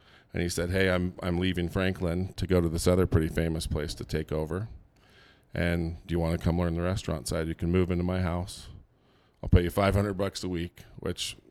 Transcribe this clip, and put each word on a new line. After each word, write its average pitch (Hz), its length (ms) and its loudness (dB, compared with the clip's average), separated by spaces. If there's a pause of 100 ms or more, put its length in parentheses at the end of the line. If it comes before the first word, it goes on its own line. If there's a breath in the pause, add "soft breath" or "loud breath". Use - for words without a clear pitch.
(340 soft breath)
And 82 80 -2
he 87 80 -2
said, 87 200 -2
"Hey, 95 200 2
I'm, 90 320 0
I'm 87 160 0
leaving 90 320 0
Franklin 92 640 -2
to - 120 -4
go 90 140 4
to 85 80 2
this 82 180 0
other 90 200 6
pretty 80 220 2
famous 82 380 -2
place - 280 -4
to - 100 -10
take 78 260 -6
over. 78 380 -4 (840 soft breath)
And 85 420 -2 (100)
do 82 60 -4
you 85 60 0
wanna 82 180 0
come 85 220 0
learn 87 160 0
the 85 80 -2
restaurant 85 440 -4
side? 80 220 -2
You 82 60 -2
can 85 180 -2
move 92 180 4
into 87 140 0
my 90 160 -2
house. 87 480 -4 (760 soft breath)
I'll 92 60 -6
pay 87 140 10
you 85 80 2
five 98 240 4
hundred 101 240 2
bucks 98 260 -4
a 92 60 -2
week," 87 320 -4 (160)
which - 400 -6 (120)